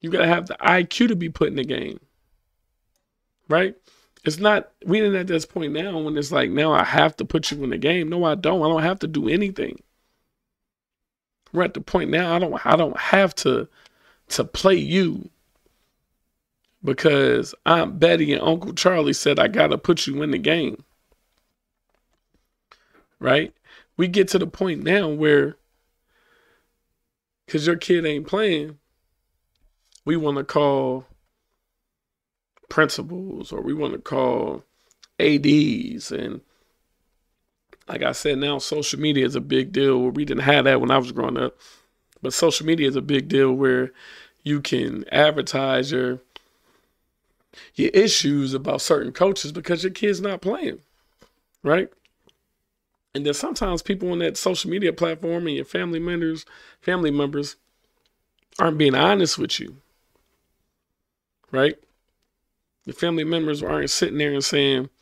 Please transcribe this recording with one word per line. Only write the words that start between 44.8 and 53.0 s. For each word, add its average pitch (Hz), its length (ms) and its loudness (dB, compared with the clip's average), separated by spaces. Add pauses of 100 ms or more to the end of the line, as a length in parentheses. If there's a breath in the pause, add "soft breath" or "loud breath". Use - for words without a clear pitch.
advertise 135 800 0
your, 127 300 -2 (1500 loud breath)
your - 140 0
issues 143 640 2
about 135 280 -4
certain 147 300 0
coaches 185 400 0
because 170 320 -4
your 190 80 -2
kid's 196 300 -2
not 190 200 -6
playing, 277 380 -6 (840)
right? 170 260 0 (1200)